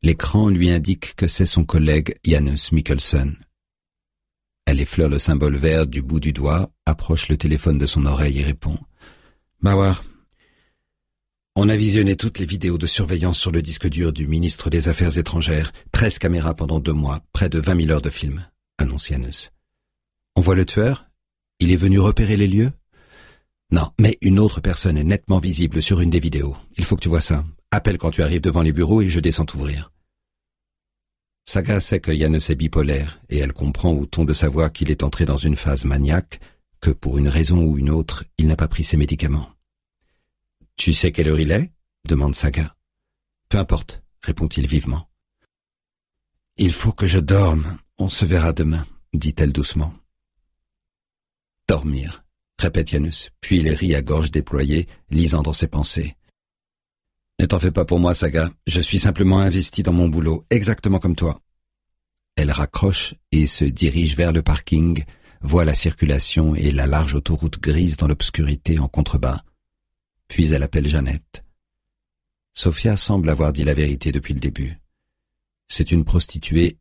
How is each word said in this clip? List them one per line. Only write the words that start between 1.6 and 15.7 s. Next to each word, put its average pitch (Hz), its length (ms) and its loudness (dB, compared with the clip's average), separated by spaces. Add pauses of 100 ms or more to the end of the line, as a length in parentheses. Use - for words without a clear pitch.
collègue 78 600 2
Janus 73 480 0
Mikkelsen. 71 640 0 (1300)
Elle 69 140 2
effleure 76 280 0
le 71 100 0
symbole 73 380 0
vert 80 300 2
du 67 160 -6
bout 73 180 -2
du 78 120 -2
doigt, 71 380 0 (160)
approche - 420 -2
le 76 80 2
téléphone 76 420 0
de 69 80 0
son 71 200 0
oreille 69 340 0
et 69 40 -2
répond. « 71 320 -4 (840)
Mawar, 98 420 2 (1500)
on 101 140 4
a 107 80 4
visionné 104 400 2
toutes - 240 -6
les 90 60 -4
vidéos 85 320 -2
de 82 80 -2
surveillance 87 520 0
sur 90 140 -2
le 82 100 0
disque 78 260 -4
dur 82 240 -2
du 73 140 -6
ministre 80 440 -2
des 78 180 0
Affaires 80 300 0
étrangères. 78 540 -2 (200)